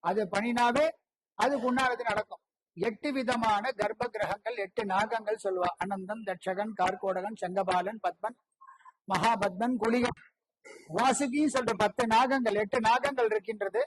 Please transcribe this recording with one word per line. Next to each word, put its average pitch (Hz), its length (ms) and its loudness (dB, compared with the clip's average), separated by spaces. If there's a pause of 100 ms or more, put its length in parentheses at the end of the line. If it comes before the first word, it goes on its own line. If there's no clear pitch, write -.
அது 196 220 0
பண்ணினாவே 240 600 2 (520)
அதுக்கு 254 300 2
உண்டானது 247 340 0
நடக்கும். 214 400 -4 (340)
எட்டு 214 360 -4
விதமான 226 600 0
கர்ப்ப 214 360 -2
கிரகங்கள், 208 480 -4
எட்டு 196 280 -6
நாகங்கள் 214 580 -2
சொல்லுவா. 180 340 0
அனந்தன், 196 480 -6
தட்சகன், 190 500 -4
கார்கோடகன், 190 680 -2
சங்கபாலன், 185 640 -2
பத்மன், 208 340 -4 (720)
மகாபத்மன், 202 680 2
குளிகன், 233 440 0 (680)
வாசுகின்னு 262 680 2
சொல்ற 240 220 0
பத்து 208 300 2
நாகங்கள், 233 500 4
எட்டு 214 240 0
நாகங்கள் 247 500 2
இருக்கின்றது. 208 560 -2